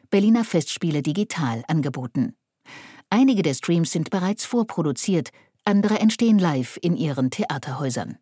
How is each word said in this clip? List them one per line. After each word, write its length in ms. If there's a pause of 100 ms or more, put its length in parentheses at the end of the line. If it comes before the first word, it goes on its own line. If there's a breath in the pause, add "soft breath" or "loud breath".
Berliner 360
Festspiele 560
Digital 640
angeboten. 720 (720 loud breath)
Einige 320
der 120
Streams 380
sind 200
bereits 340
vorproduziert, 840 (340 soft breath)
andere 340
entstehen 400
live 420
in 140
ihren 360
Theaterhäusern. 920